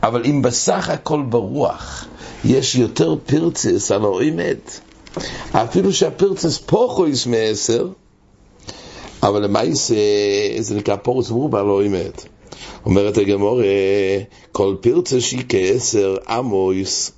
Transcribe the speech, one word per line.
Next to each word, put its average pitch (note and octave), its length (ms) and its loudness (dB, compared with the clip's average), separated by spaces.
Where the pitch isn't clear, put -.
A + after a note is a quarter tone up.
אבל A#2 220 2
אם C#3 180 2
בסך E3 480 0
הכל D3+ 320 -2
ברוח A#2 800 -2
יש B2 300 2
יותר C#3 400 2
פרצוס B2+ 680 0
על G#2 120 2
העומד, D3+ 520 0
אפילו F3+ 400 2
שהפרצוס F#3 760 0
פחות G#3+ 420 2
מעשר, A2+ 640 0
אבל G2+ 200 2
למעשה A2+ 520 0
זה G#2+ 160 -4
נקרא G2+ 220 0
פרוץ B2 340 -2
מרובה A#2+ 320 0
לא G2+ 100 2
עומד. G2 380 0
אומרת G2+ 320 2
הגמרא, G2+ 460 2
כל G2 280 0
פרצה C3+ 400 2
שהיא B2 280 -4
כעשר G2 680 2
אמוס. F#2+ 800 -2